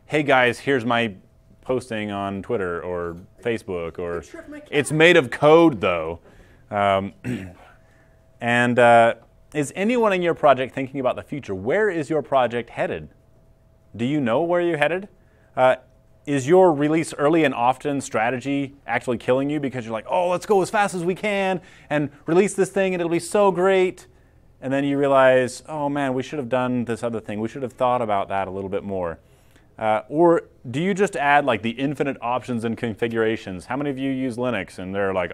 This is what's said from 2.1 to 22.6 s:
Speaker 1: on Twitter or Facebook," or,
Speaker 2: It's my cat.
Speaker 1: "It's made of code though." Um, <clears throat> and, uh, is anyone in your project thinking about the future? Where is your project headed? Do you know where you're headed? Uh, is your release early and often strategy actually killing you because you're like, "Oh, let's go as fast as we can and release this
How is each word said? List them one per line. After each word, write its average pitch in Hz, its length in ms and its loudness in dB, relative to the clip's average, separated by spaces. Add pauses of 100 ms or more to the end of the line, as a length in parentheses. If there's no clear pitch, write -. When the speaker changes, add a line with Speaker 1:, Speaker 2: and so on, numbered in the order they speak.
Speaker 1:
on 98 320 -6
Twitter 92 400 -4
or 87 340 -8 (260)
Facebook," 92 560 -6
or, 85 200 -6
Speaker 2:
It's - 160 -16 (140)
my - 120 -16
cat. - 100 -20
Speaker 1:
"It's 147 220 -2
made 160 240 6
of 135 140 2
code 151 500 6
though." 85 400 -2 (500)
Um, 101 420 2 (100)
<clears throat> 95 320 -8 (840)
and, 120 380 2
uh, 117 360 8 (400)
is 147 220 -4
anyone 220 360 2
in 185 100 -2
your 165 120 0
project 127 400 0
thinking 135 240 -8
about 123 180 -2
the 101 60 -12
future? 117 320 -10
Where 156 360 -2
is 165 180 -4
your 151 140 -2
project 120 480 -2
headed? 104 400 -6 (840)
Do 113 120 -4
you 147 140 0
know 127 220 0
where 175 180 0
you're 170 180 0
headed? 170 300 -2 (460)
Uh, 127 220 4 (480)
is 139 240 -4
your 180 240 6
release 151 420 0
early 156 300 2
and 131 100 2
often 135 460 -2
strategy 131 720 -4 (120)
actually 120 320 -4
killing 135 320 0
you 151 100 -4
because 127 240 -6
you're 113 80 -10
like, 110 160 -8
"Oh, 175 200 0
let's 180 180 -4
go 196 160 4
as 165 80 -4
fast 202 240 0
as 180 100 -4
we 180 100 -2
can 196 460 -2 (300)
and 147 200 -2 (160)
release 180 280 2
this 185 160 0